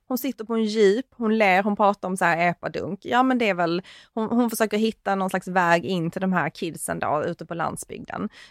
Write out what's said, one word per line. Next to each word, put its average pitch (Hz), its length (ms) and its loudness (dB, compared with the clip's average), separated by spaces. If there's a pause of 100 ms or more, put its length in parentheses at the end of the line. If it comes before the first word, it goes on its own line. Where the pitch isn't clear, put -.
hon 254 100 -2
sitter 247 260 -6
på 226 100 -4
en 226 100 2
jeep, 214 460 4
hon 220 280 0
ler, 196 240 4
hon 202 140 0
pratar 202 320 2
om 185 80 -4
så 190 80 -2
här 170 260 2
epadunk. 160 520 -6
Ja, 247 200 2
men 262 160 2
det 226 100 0
är 190 60 2
väl, 175 280 0 (320)
hon, 220 140 -4
hon 233 220 2
försöker 214 280 0
hitta 220 360 -2
någon 190 160 -2
slags 185 180 -4
väg 175 360 4
in 170 260 -2
till - 100 -6
de 190 120 0
här 156 180 0
kidsen 165 480 -8
då, 143 280 -2
ute 165 200 -8
på - 80 -10
landsbygden. - 720 -8 (220)